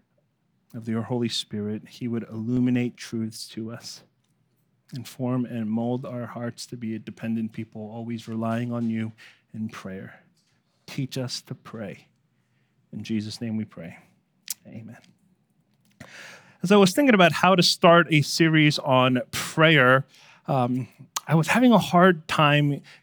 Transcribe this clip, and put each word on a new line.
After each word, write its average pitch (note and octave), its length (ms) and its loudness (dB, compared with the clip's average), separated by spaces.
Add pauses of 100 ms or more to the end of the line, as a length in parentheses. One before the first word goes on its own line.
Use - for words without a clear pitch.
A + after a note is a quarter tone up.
(760)
of A2+ 140 -12
your A2+ 140 -2
Holy A#2+ 260 -4
Spirit, G#2+ 600 -8
he - 200 -10
would A#2 220 -6
illuminate B2 640 -2
truths A2+ 520 -10
to A2+ 220 -12
us - 320 -18 (920)
and A#2+ 120 -12
form B2+ 380 -4
and A2+ 260 -8
mold A#2+ 360 -4
our A#2+ 200 -10
hearts A#2 400 -12
to C3 100 -14
be A2+ 180 -8
a A2 40 -8
dependent A2+ 540 -6
people, A2 300 -12
always A2+ 460 -10
relying A2+ 440 -4
on A#2 160 -4
you A2+ 240 -4 (400)
in A2 160 -8
prayer. G2 540 -16 (640)
Teach - 320 -8
us B2 240 -8
to - 120 -14
pray. G#2 520 -14 (840)
In G#2+ 100 -12
Jesus' G#2+ 380 -6
name A2+ 160 -6
we G#2+ 80 -4
pray. F2 340 -16 (680)
Amen. A2+ 300 -20 (1700)
As F3+ 80 0
I G#3 60 6
was F#3+ 160 6
thinking C4+ 220 4
about F3 180 6
how F#3 240 4
to F3 60 4
start E3+ 480 6
a D3+ 120 4
series D#3 560 2
on B2+ 420 2 (120)
prayer, C3+ 720 4 (400)
um, B2+ 400 -2 (400)
I D3 80 -2
was D#3+ 140 0
having A#3+ 240 4
a G#3+ 60 8
hard F3+ 500 2
time D3 520 2 (220)